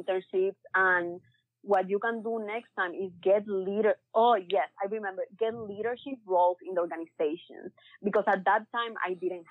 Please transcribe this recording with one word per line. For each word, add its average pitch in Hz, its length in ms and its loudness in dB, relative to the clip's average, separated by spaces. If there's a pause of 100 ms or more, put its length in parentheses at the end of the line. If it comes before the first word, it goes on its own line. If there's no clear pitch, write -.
internships, 190 540 -2 (180)
and 180 460 2 (420)
what 190 260 2
you 202 120 0
can 233 240 -4
do 226 200 -4
next 214 320 -8
time 185 160 -2
is 185 200 -8 (100)
get 202 240 4
leader-," 202 520 0 (180)
oh, 233 180 6
yes, 185 320 0 (160)
I 196 80 -4
remember, 196 320 -6 (160)
"get 226 160 -2
leadership 233 720 -8
roles 180 300 4 (100)
in 185 80 -8
the 175 60 2
organization," 165 880 -6 (320)
because 202 240 0
at 196 200 0
that 214 280 2
time 233 200 -6 (120)
I 185 80 -4
didn't 180 360 -6